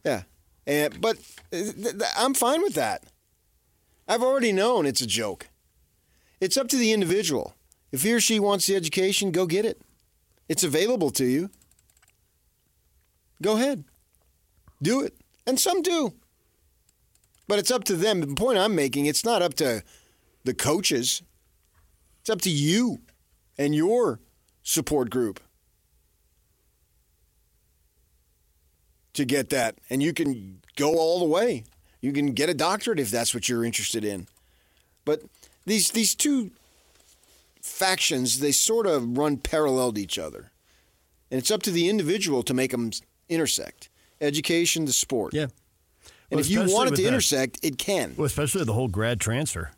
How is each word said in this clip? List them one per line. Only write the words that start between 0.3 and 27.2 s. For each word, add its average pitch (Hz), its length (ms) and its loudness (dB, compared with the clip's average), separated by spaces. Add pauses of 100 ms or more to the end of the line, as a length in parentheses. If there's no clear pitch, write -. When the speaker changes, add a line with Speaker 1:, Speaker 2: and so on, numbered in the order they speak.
Speaker 1:
And, 147 340 -2
but, 220 160 0
uh, - 40 -20 (320)
th-, 208 240 -6
th-, 202 260 -6 (160)
I'm 262 160 2
fine 269 260 2
with 370 140 -2
that. 113 300 -2 (1040)
I've 226 140 2
already 254 300 2
known 202 320 2
it's 135 160 0
a 123 60 -4
joke. 104 420 -4 (920)
It's 185 180 0
up 254 100 -2
to 269 80 0
the 226 160 4
individual. 175 640 0 (380)
If 131 100 -4
he 220 100 2
or 233 80 2
she 220 200 2
wants 202 260 2
the 196 80 2
education, 190 560 0
go 180 160 0
get 190 180 0
it. - 160 -4 (680)
It's 160 160 0
available 170 480 2
to 135 120 0
you. 147 260 0 (1900)
Go 202 160 2
ahead. 247 280 0 (1000)
Do 233 180 2
it. - 140 -6 (320)
And 254 120 2
some 370 240 2
do. 320 320 0 (1300)
But 202 100 2
it's 202 120 0
up 247 140 0
to 190 120 0
them. 190 240 2
The 139 140 -4
point 214 240 2
I'm 208 160 2
making, 143 320 0
it's 147 180 0
not 208 180 2
up 165 120 0
to 120 280 0 (640)
the 127 100 -2
coaches. 143 680 0 (1000)
It's - 100 -4
up 190 120 0
to 185 80 0
you 170 500 2 (580)
and 143 160 2
your 175 460 2 (420)
support 143 480 0
group 117 300 -2 (3750)